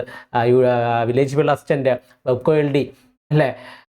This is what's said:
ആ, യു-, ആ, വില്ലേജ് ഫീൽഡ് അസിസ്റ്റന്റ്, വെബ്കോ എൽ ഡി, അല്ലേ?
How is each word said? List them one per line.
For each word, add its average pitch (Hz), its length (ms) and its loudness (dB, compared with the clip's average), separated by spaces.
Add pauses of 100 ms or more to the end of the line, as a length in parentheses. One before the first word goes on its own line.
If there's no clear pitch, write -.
(360)
ആ, 117 140 2
യു-, 127 200 4
ആ, 123 60 0 (320)
വില്ലേജ് 135 300 -2
ഫീൽഡ് 147 160 2
അസിസ്റ്റന്റ്, 135 400 -2 (340)
വെബ്കോ 127 240 0 (100)
എൽ 147 140 0
ഡി, 139 60 0 (500)
അല്ലേ? 147 160 2 (440)